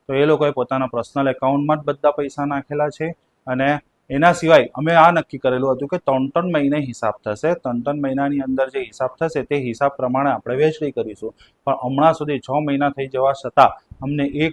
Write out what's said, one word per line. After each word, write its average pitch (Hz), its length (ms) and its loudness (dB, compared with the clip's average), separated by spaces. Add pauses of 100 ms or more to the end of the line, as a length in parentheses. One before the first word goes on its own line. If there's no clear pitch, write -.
તો 139 80 -4
એ 139 120 2
લોકોએ 147 240 2
પોતાના 131 360 -2
પર્સનલ 131 420 -2
એકાઉન્ટમાં 143 480 0
જ 151 80 -6
બધા 143 260 0
પૈસા 143 340 -4
નાખેલા 147 440 -4
છે. 160 260 -6 (320)
અને 135 320 0 (320)
એના 156 220 4
સિવાય 160 420 6
અમે 160 200 0
આ 165 160 8
નક્કી 156 280 -2
કરેલું 127 340 0
હતું 135 160 -6
કે 180 100 -4
ત્રણ 135 300 0
ત્રણ 175 220 -2
મહિને 147 300 0
હિસાબ 120 340 -4 (100)
થશે, 110 300 -2
ત્રણ 120 260 -4
ત્રણ 143 200 -4
મહિનાની 139 400 -2
અંદર 131 280 -2
જે 135 120 -6
હિસાબ 123 300 -6 (100)
થશે 160 220 -2
તે 143 140 -2
હિસાબ 131 340 -2
પ્રમાણે 131 400 0
આપણે 117 260 -4
વહેંચણી 151 340 0
કરીશું. 110 420 -8 (340)
પણ 135 60 0 (100)
હમણાં 139 320 2
સુધી 147 240 -4
છ - 120 -12
મહિના 143 400 0
થઈ 135 180 -6
જવા 135 240 2
છતાં 131 400 4 (300)
અમને 143 220 -4
એક 147 280 -2